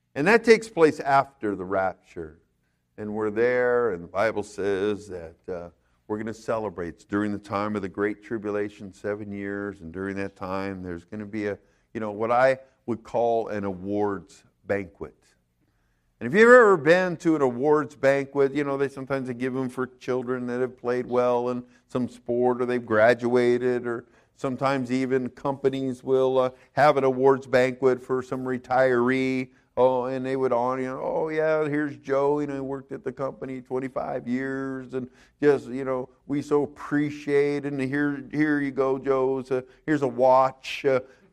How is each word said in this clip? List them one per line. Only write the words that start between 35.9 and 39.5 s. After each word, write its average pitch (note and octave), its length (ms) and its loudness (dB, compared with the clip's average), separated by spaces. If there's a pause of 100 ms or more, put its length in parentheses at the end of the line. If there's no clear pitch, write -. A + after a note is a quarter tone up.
we C#3+ 140 -4
so D3 220 2
appreciate, C#3+ 1000 -2
and C#3 160 -4
here, C#3+ 500 -2
here D3 300 0
you C#3 100 -4
go, C3+ 260 0
Joe, C3 440 0
so B2+ 220 -2 (220)